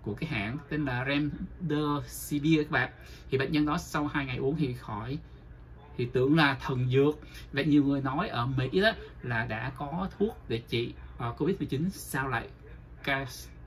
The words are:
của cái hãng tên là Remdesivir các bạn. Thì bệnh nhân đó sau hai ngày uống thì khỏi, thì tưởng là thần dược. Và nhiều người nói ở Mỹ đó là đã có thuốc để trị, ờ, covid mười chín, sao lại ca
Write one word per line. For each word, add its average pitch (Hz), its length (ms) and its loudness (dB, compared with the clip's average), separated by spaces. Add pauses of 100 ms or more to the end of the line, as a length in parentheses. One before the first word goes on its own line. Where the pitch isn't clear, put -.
của 107 100 -4
cái 165 160 -6
hãng 117 280 -2 (120)
tên 151 160 -2
là 127 200 -2
Remdesivir 147 1600 0
các 147 100 -2
bạn. 127 200 2 (380)
Thì 135 80 2
bệnh 127 140 2
nhân 151 140 4
đó 147 120 2
sau 151 300 -2
hai 143 180 0
ngày 123 120 -6
uống 139 180 2
thì 139 180 0
khỏi, 117 440 -6 (800)
thì 123 160 0
tưởng 135 240 6
là 143 240 6
thần 127 280 0
dược. 143 300 6 (340)
Và 139 80 0
nhiều 147 220 6
người 139 180 2
nói 139 260 0
ở 120 180 0
Mỹ 131 360 2
đó 220 100 6 (300)
là 117 240 -2
đã 117 320 -4
có 170 400 -4
thuốc 220 200 2 (100)
để 117 200 0
trị, 120 260 -2 (240)
ờ, 120 200 -4
covid - 200 2
mười - 100 -2
chín, 170 220 0
sao - 380 -4
lại 117 220 -2 (540)
ca 139 220 0 (420)